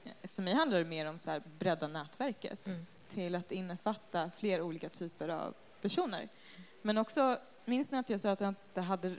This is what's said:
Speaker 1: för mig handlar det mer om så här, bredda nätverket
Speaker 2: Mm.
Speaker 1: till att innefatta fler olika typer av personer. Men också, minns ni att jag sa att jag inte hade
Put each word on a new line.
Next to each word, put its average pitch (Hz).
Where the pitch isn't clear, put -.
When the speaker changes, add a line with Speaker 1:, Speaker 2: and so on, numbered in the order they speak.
Speaker 1:
för -
mig 185
handlar 269
det 170
mer 160
om 160
så -
här, 151
bredda 160
nätverket 160
Speaker 2:
Mm. 175
Speaker 1:
till 180
att 175
innefatta 180
fler 185
olika 165
typer 170
av 160
personer. 208
Men 214
också, 254
minns 254
ni 269
att 254
jag 202
sa 208
att 196
jag 202
inte -
hade 185